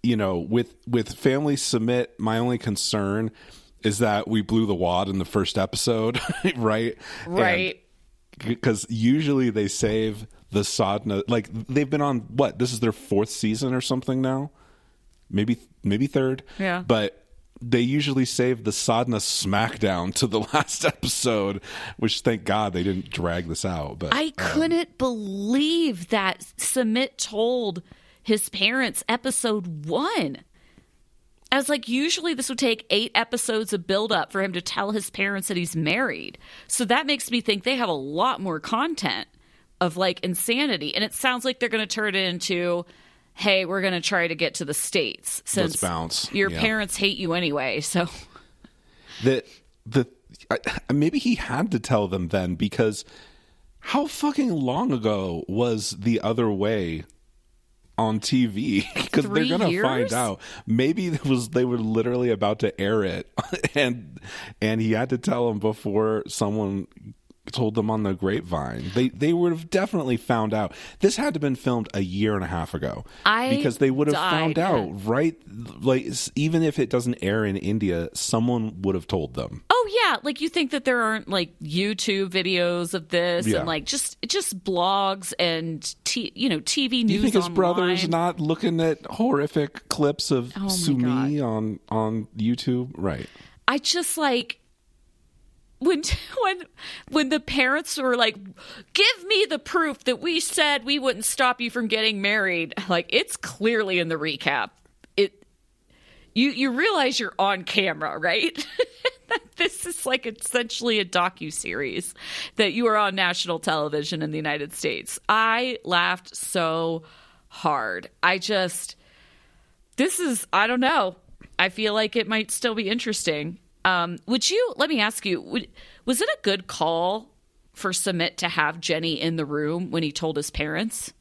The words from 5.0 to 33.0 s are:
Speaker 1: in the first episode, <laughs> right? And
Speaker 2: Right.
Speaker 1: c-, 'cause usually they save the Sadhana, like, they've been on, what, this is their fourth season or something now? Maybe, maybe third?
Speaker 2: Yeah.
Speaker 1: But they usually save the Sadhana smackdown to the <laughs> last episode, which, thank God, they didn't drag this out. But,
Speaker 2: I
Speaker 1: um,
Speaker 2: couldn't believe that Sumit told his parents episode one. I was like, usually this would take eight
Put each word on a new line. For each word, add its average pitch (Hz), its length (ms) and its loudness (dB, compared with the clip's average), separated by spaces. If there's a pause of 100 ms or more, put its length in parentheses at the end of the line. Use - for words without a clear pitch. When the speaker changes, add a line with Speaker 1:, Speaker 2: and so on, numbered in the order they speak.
Speaker 1:
in 95 80 0
the 90 80 0
first - 320 0
episode, 113 600 0 (200)
<laughs> 175 180 -2
right? 113 400 0 (300)
And 175 80 -8
Speaker 2:
Right. 185 460 0 (640)
Speaker 1:
c-, 113 140 -2
'cause 113 320 0
usually 131 640 4
they 104 180 0
save 110 580 0 (240)
the 107 140 2
Sadhana, 101 640 0
like, 117 200 0 (200)
they've 135 220 2
been 147 100 2
on, 139 200 2
what, 117 380 0
this 123 140 0
is 113 80 -4
their 113 120 2
fourth 104 360 0
season 120 460 -2
or 127 80 0
something 131 400 0
now? 131 280 -2 (800)
Maybe, 107 280 2 (240)
maybe 104 240 2
third? 131 360 0 (160)
Speaker 2:
Yeah. 185 280 -2
Speaker 1:
But 107 340 2 (420)
they 120 180 2
usually 135 460 2
save 123 380 0
the 107 80 0
Sadhana 120 460 0
smackdown 101 1000 0
to 135 100 2
the 107 140 0
<laughs> - 120 -6
last - 320 0
episode, 101 800 0 (340)
which, - 240 0
thank 113 240 0
God, 104 300 0
they 90 80 0
didn't 92 280 -2
drag 85 380 -2
this 80 160 -6
out. 76 340 -4
But, 85 160 -2
Speaker 2:
I 302 120 0
Speaker 1:
um, 285 100 -8
Speaker 2:
couldn't 330 640 -2
believe 240 1120 0
that 196 300 0 (180)
Sumit 254 580 0
told 220 680 -2 (400)
his 214 260 0
parents 233 600 0
episode 214 800 -2
one. 196 520 -2 (1120)
I 262 40 4
was 277 120 2
like, 285 200 0
usually 311 460 0
this 254 140 -4
would 247 100 -4
take 226 320 0
eight 220 240 0